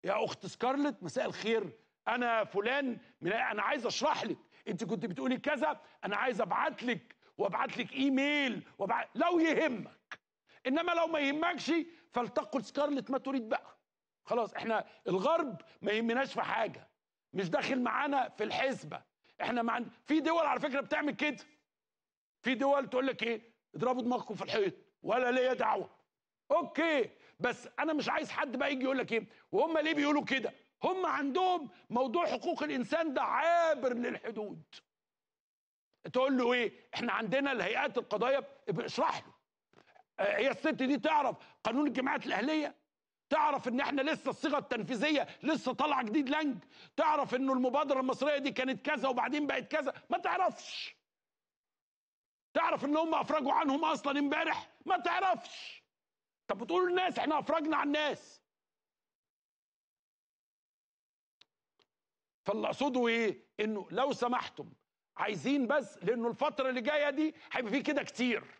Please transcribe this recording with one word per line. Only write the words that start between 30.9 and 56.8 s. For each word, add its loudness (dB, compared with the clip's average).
عندهم 0
موضوع 2
حقوق -2
الإنسان 0
ده 2
عابر 2
للحدود. -6
تقول 2
له 2
إيه؟ 2
"إحنا -2
عندنا 0
الهيئات 0
القضائية". 0
اب-، -2
اشرح -2
له. -20
آه، 2
هي 2
الست -2
دي 0
تعرف 2
قانون 2
الجمعيات -2
الأهلية؟ 0
تعرف 2
إن 0
إحنا 0
لسه -2
الصيغة 0
التنفيذية 0
لسه 0
طالعة 0
جديد 0
لانج؟ -2
تعرف 2
إنه 0
المبادرة 2
المصرية 0
دي -2
كانت -2
كذا 0
وبعدين 0
بقت -4
كذا؟ 0
ما 0
تعرفش. -2
تعرف 2
إن 2
هم 2
أفرجوا 2
عنهم 2
أصلا 0
امبارح؟ 0
ما 2
تعرفش. -2
طب -2
بتقولوا 2